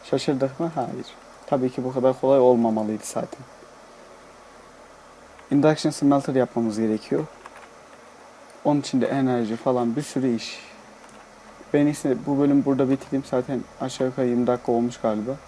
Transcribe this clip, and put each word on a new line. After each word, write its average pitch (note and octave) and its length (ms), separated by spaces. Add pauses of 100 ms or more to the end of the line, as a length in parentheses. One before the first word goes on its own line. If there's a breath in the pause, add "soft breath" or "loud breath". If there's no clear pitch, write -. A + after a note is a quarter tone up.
Şaşırdık C3+ 560
mı? E3 160
Hayır. B2 300 (420)
Tabii B2+ 220
ki B2+ 140
bu B2+ 100
kadar C3 280
kolay C3+ 180
olmamalıydı A2 640
zaten. - 380 (2000)
Induction D3+ 400
smelter C#3+ 440
yapmamız A#2 440
gerekiyor. A2 460 (1400)
Onun D3 160
için C3+ 220
de - 60
enerji B2 480
falan A#2+ 400
bir D3 60
sürü C3 340
iş. - 240 (1120)
Ben D3 140
ise C#3+ 380
bu C#3 140
bölüm C#3+ 260
burada C3+ 240
bitireyim. C3+ 420
Zaten B2+ 300 (200)
aşağı C3 260
yukarı B2+ 200
yirmi A#2+ 200
dakika B2+ 240
olmuş A#2+ 260
galiba. G#2+ 340 (160)